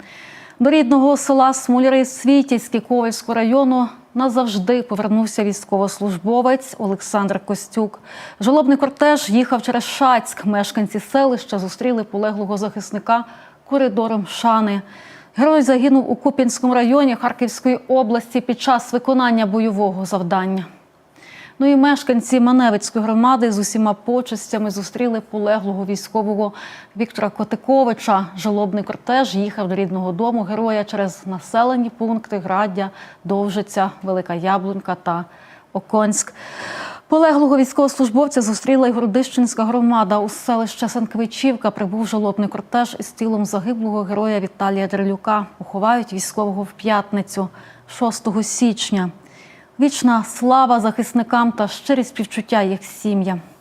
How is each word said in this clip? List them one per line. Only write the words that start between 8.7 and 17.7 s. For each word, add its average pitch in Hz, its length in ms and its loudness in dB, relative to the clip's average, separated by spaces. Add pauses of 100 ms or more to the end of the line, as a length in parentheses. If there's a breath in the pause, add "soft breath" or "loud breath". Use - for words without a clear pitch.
кортеж 285 540 2
їхав 240 320 2
через 240 220 -2
Шацьк. 247 600 0
Мешканці 202 560 -2
селища 254 580 0
зустріли 220 460 -4
полеглого 208 520 -4
захисника 208 680 -4 (460 loud breath)
коридором 226 560 0
шани. 214 560 0 (540 loud breath)
Герой 302 260 4
загинув 262 480 4
у 240 60 0
Куп'янському 254 580 0
районі 247 420 4
Харківської 247 600 -2 (120)